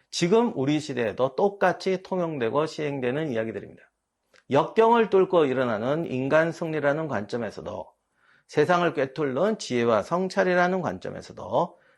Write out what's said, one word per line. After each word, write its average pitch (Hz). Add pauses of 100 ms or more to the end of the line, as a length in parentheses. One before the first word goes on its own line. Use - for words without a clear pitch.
지금 220
우리 143
시대에도 123
똑같이 190
통용되고 151
시행되는 143
이야기들입니다. 110 (680)
역경을 220
뚫고 185
일어나는 127
인간 147
승리라는 156
관점에서도 104 (600)
세상을 170
꿰뚫는 147
지혜와 117
성찰이라는 180
관점에서도 98 (180)